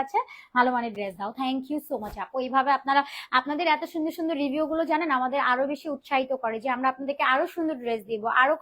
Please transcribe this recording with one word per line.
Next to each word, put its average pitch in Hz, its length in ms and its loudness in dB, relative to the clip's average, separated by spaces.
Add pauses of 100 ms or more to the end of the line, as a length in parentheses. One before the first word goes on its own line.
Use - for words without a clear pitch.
আছে, 269 140 -2 (380)
ভালো 247 200 6
মানের 233 220 -4
ড্রেস 202 220 -6
দাও। 202 100 -4 (100)
Thank 262 320 -2
you 302 80 -2 (100)
so 277 140 -2
much 208 200 -10
আপু। - 120 -10 (100)
এইভাবে 262 340 2
আপনারা 269 220 4 (380)
আপনাদের 294 280 0
এত 302 160 2 (100)
সুন্দর 320 240 -2
সুন্দর 330 260 -2
রিভিউ 285 280 0
গুলো 320 200 0
জানেন 311 180 2 (100)
আমাদের 254 200 0 (120)
আরো 254 200 2
বেশি 294 240 -6
উৎসাহিত 269 360 -2 (120)
করে 226 200 -2
যে 262 120 -2
আমরা 254 180 0
আপনাদেরকে 277 300 -4 (100)
আরো 294 120 4 (100)
সুন্দর 320 280 -2
ড্রেস 233 260 -2
দিব, 220 140 -4 (180)
আরো 277 200 6